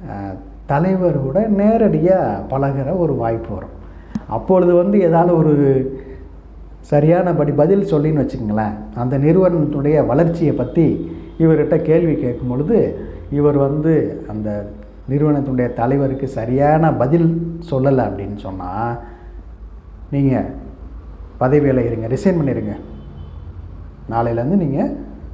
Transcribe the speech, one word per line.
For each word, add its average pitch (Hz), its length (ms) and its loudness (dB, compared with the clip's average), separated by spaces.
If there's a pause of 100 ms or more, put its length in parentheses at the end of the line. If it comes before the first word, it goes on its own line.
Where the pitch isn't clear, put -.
(100)
அ, 98 260 -8 (300)
தலைவர் 165 560 0
கூட 170 260 0
நேரடியா 185 1000 2
பழகுற 139 460 0
ஒரு 160 180 2
வாய்ப்பு 113 400 -4
வரும். - 240 -12 (500)
அப்பொழுது 180 460 4
வந்து 196 260 4
ஏதாவது 170 360 6
ஒரு 156 180 4 (1300)
சரியானபடி 160 720 2
பதில் 165 320 4
சொல்லின்னு 151 360 0
வச்சுக்கோங்களேன், 107 520 -2 (220)
அந்த 127 240 -2
நிறுவனத்தினுடைய 151 880 2
வளர்ச்சியை 156 480 2
பத்தி 120 600 0 (220)
இவர்கிட்ட 160 380 4
கேள்வி 160 380 2
கேட்கும் 127 340 -4
பொழுது 151 580 0 (240)
இவர் 147 260 2
வந்து 143 720 0
அந்த 104 380 -6 (440)
நிறுவனத்தினுடைய 139 600 0
தலைவருக்கு 131 560 -2
சரியான 139 680 2
பதில் 165 640 0 (120)
சொல்லலை 131 340 2
அப்படின்னு 101 320 -6
சொன்னா, 101 600 -6 (1120)
"நீங்க 135 340 2 (960)
பதவியில 135 380 4
இருங்க, 113 280 -2
ரிசைன் 165 340 0
பண்ணிடுங்க, 110 360 -2 (1300)
நாளையிலேருந்து 117 460 0
நீங்க 165 360 0 (420)